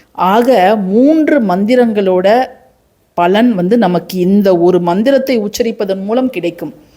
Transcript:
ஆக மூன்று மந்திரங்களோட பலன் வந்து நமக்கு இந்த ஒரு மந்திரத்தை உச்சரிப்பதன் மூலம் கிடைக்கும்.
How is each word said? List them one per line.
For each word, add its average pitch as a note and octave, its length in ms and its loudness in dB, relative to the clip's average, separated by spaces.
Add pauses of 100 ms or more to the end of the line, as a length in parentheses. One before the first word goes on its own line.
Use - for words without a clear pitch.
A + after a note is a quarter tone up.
(100)
ஆக G#3+ 640 2
மூன்று C#4 640 2
மந்திரங்களோட G#3 1040 0 (680)
பலன் G3+ 420 0
வந்து F#3 220 0
நமக்கு F3+ 400 -2
இந்த F#3+ 400 2
ஒரு F3 220 2
மந்திரத்தை A#3 600 0
உச்சரிப்பதன் G#3 640 -4
மூலம் B3 260 -2
கிடைக்கும். E3+ 440 -8 (240)